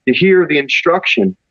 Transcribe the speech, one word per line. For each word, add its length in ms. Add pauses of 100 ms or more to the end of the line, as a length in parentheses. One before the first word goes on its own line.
to 60
hear 340
the 100
instruction 800 (140)